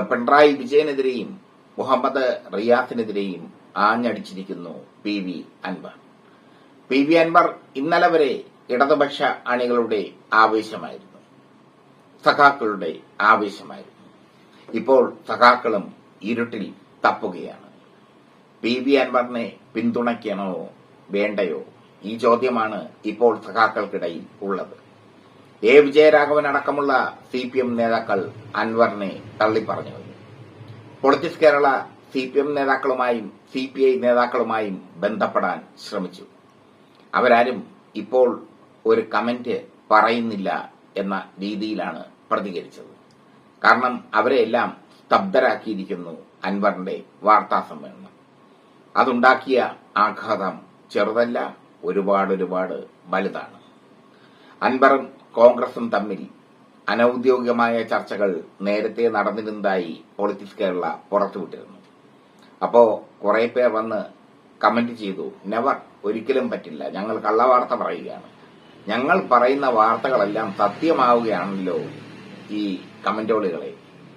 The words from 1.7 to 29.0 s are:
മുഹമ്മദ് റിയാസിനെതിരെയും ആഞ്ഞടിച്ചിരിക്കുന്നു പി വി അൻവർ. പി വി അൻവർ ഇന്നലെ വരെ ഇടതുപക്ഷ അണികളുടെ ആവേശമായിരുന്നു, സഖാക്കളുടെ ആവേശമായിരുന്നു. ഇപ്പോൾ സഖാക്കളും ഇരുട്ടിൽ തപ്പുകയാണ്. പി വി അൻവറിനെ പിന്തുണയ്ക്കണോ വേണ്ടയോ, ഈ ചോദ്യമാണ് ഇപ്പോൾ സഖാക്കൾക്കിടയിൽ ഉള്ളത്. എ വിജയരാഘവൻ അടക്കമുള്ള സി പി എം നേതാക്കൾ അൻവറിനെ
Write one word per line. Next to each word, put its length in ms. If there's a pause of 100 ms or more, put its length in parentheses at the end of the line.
മുഹമ്മദ് 600 (160)
റിയാസിനെതിരെയും 960 (240)
ആഞ്ഞടിച്ചിരിക്കുന്നു 1080 (180)
പി 160
വി 260 (200)
അൻവർ. 260 (1000)
പി 140
വി 100
അൻവർ 420 (200)
ഇന്നലെ 320
വരെ 360 (260)
ഇടതുപക്ഷ 540 (240)
അണികളുടെ 640 (240)
ആവേശമായിരുന്നു, 840 (1080)
സഖാക്കളുടെ 720 (240)
ആവേശമായിരുന്നു. 880 (640)
ഇപ്പോൾ 440 (100)
സഖാക്കളും 680 (300)
ഇരുട്ടിൽ 500 (320)
തപ്പുകയാണ്. 640 (920)
പി 180
വി 120
അൻവറിനെ 640 (200)
പിന്തുണയ്ക്കണോ 920 (440)
വേണ്ടയോ, 520 (400)
ഈ 140
ചോദ്യമാണ് 720 (180)
ഇപ്പോൾ 340
സഖാക്കൾക്കിടയിൽ 840 (180)
ഉള്ളത്. 420 (840)
എ 140
വിജയരാഘവൻ 680
അടക്കമുള്ള 720 (140)
സി 220
പി 60
എം 160
നേതാക്കൾ 560 (240)
അൻവറിനെ 680 (200)